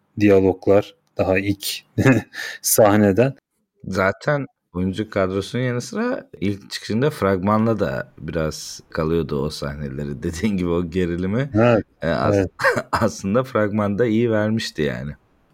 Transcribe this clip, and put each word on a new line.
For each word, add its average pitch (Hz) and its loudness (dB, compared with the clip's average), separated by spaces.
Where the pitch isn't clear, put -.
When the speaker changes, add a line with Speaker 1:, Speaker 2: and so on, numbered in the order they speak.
Speaker 1:
diyaloglar 98 4
daha 95 2
ilk 98 -4
<laughs> - 0
sahneden. 107 4
Speaker 2:
Zaten 101 -2
oyuncu 92 -4
kadrosunun 98 -2
yanı 123 -2
sıra 233 -6
ilk - -4
çıkışında 123 -2
fragmanla 104 0
da 65 -4
biraz 78 -6
kalıyordu 80 -2
o 76 -4
sahneleri. 71 -8
<laughs> - -
Dediğin 92 -4
gibi 90 -2
o 85 0
gerilimi, 92 -2
Speaker 1:
Evet, 113 4
Speaker 2:
e, 80 -2
as-, 76 2
Speaker 1:
evet. 95 0
Speaker 2:
<laughs> - -4
aslında 110 0
fragmanda 107 0
iyi 113 2
vermişti 107 0
yani. 67 -4